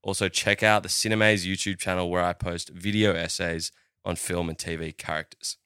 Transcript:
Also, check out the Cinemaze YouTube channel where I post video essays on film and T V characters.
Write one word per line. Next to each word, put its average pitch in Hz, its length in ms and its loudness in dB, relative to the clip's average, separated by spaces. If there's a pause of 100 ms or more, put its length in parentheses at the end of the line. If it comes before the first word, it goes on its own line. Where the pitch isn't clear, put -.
Also, 95 280 0
check - 340 2
out 107 180 6
the - 80 -8
Cinemaze 107 560 2
YouTube 95 320 -4
channel 90 320 -2
where 87 140 0
I 87 100 0
post 87 360 -6
video 101 440 2
essays 82 580 -4 (320)
on 87 120 -4
film 87 340 -4
and 80 80 -6
T 82 180 -6
V 80 160 -8
characters. - 760 -8